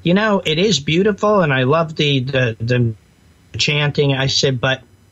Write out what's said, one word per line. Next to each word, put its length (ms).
"You 100
know, 320
it 140
is 200
beautiful, 640
and 120
I 100
love 320
the, 240
the, 400
the 340
chanting." 560
I 140
said, 320
"But 220